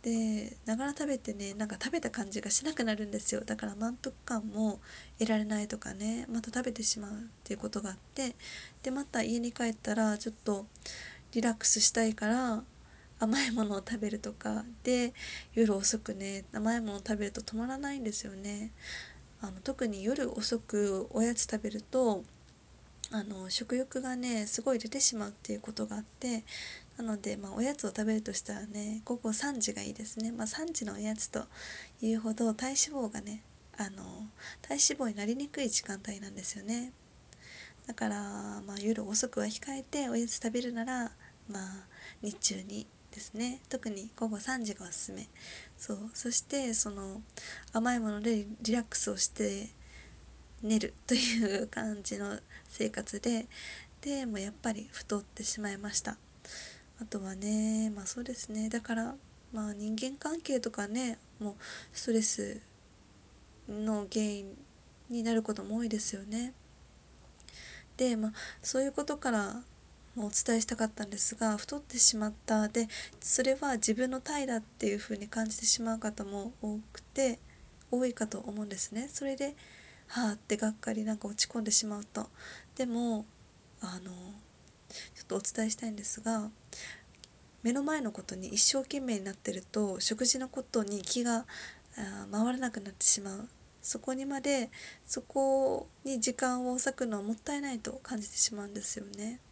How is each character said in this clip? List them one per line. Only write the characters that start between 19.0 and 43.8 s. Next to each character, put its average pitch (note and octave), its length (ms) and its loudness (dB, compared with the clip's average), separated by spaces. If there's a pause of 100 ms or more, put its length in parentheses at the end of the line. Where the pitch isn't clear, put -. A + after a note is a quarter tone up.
あ G3+ 100 -6
の、 F#3 100 -10
特 C4+ 280 0
に G3 160 -2
夜 B3+ 340 2
遅 A3+ 220 2
く G3+ 500 2
お A3 120 4
や A#3 120 6
つ - 160 0
食 G#3+ 140 -2
べ G#3+ 60 0
る G#3+ 120 -4
と、 A3+ 400 4 (880)
あ G#3+ 120 0
の、 F#3+ 280 -6
食 A#3+ 260 2
欲 B3+ 260 0
が B3+ 140 -2
ね、 A#3+ 300 2
す A3+ 160 -2
ご C4+ 120 6
い A#3 40 4
出 A3 100 -2
て C4+ 120 -2
し - 160 6
ま G#3 120 -2
う - 20 -6
っ - 20 -16
て - 200 -6
い G#3 40 0
う G#3+ 40 -6
こ A3 120 -8
と G#3+ 140 -2
が G#3 100 -4
あ G#3+ 40 -2
っ G#3+ 40 -8
て、 A#3 400 -2 (520)
な A#3+ 80 -4
の G#3+ 160 0
で、 G3+ 160 -2
ま G3+ 140 -8
あ、 - 20 -10
お G#3 100 -2
や C#4+ 140 2
つ A3+ 100 -4
を F#3+ 40 0
食 G#3+ 160 0
べ A3 80 4
る G#3+ 80 2
と G#3 100 -4
し - 80 -2
た G#3 140 -6
ら G#3 120 -6
ね、 G#3+ 380 -4
午 B3 120 -2
後 A3 160 0
三 C#4 280 0
時 G#3 140 0
が G3+ 80 -4
い G#3+ 80 -4
い A3 40 -8
で A3 120 -8
す - 120 -8
ね。 A3+ 140 0
ま A#3 120 -4
あ、 - 20 -2
三 D#4+ 260 -4
時 B3 140 -2
の G3+ 80 -4
お G3+ 40 -8
や G#3+ 160 -2
つ - 140 -4
と - 160 -4 (560)
い A3 140 2
う A3 60 2
ほ A3 120 0
ど A3+ 220 4
体 B3 140 -2
脂 C#4 80 0 (300)
肪 G#3 60 -4
が - 80 -6
ね、 G#3 240 -8 (320)
あ G3 140 -2
の、 F#3+ 360 -10 (360)
体 - 80 -14
脂 C#4+ 80 0 (200)
肪 B3+ 100 2
に G#3 60 0
な G3+ 120 -2
り A#3+ 100 2
に C#4+ 100 -2
く C#4+ 160 -2
い A#3+ 60 4
時 - 160 2
間 G3 240 -8
帯 G3+ 120 -8
な G3 100 -10
ん G3+ 40 -14
で G3 80 -10
す - 160 -6
よ F#3+ 60 -12
ね。 A#3+ 280 -2 (920)
だ A#3 80 -6
か A3 140 0
ら、 G3+ 580 -4
ま G3+ 80 -8
あ、 G3+ 60 -4
夜 G#3+ 260 2
遅 A3 220 2
く G#3+ 120 0
は G#3 60 4
控 B3 280 -4
え C4+ 80 -4
て C#4 260 0
お A#3+ 80 2
や A#3 100 4
つ - 100 -2
食 A3+ 140 0
べ A#3+ 120 2
る B3 100 -2
な A#3 120 0
ら、 B3 280 -2 (360)
ま G3+ 120 -6
あ、 F#3+ 260 -8 (360)
日 G#3 180 -4
中 F#3+ 220 2
に G#3 260 -8 (240)
で - 80 -14
す - 140 -12
ね。 B3 340 -2
特 B3+ 200 -4